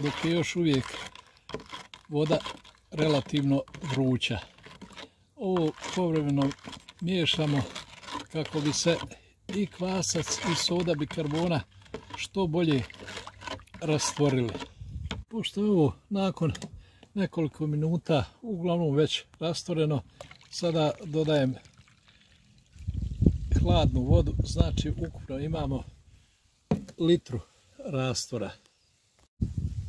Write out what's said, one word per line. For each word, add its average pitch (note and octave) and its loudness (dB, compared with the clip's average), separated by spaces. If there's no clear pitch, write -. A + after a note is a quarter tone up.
dok C#3+ -2
je D#3+ 2
još E3+ 0
uvijek D3+ 4
voda D3+ 2
relativno C#3+ 2
vruća. B2+ 0
Ovo F#3 0
povremeno D3 2
miješamo D#3 2
kako D#3 -4
bi D3 2
se E3+ 2
i G3+ 0
kvasac F3+ -2
i D#3+ 0
soda E3+ 0
bikarbona D3+ 0
što - -2
bolje D#3 2
rastvorili. C#3 2
Pošto G#3 -4
je G#3+ 2
ovo D#3 6
nakon F#3+ 0
nekoliko D#3+ -2
minuta D3+ 2
uglavnom F3 0
već D3 2
rastvoreno, D#3+ 0
sada D#3+ 2
dodajem D3+ 2
hladnu D3+ 4
vodu, C#3 4
znači D#3 0
ukupno - -8
imamo D3 -2
litru E3 2
rastvora. C3 -4